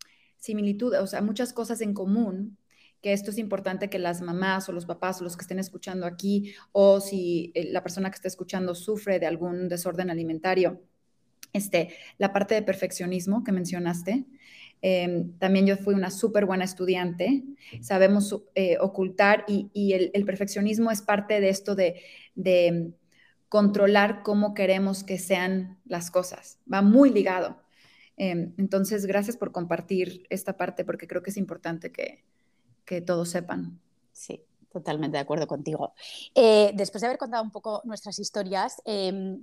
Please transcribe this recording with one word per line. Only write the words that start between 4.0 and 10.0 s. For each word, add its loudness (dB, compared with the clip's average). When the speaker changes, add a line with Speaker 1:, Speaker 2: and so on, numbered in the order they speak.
Speaker 1:
mamás -2
o -8
los -8
papás -4
o -8
los -10
que -12
estén -8
escuchando -8
aquí, -2
o 8
si, -2
eh, -2
la -2
persona -4
que -14
está -8
escuchando -6
sufre -2
de 0
algún -4
desorden -4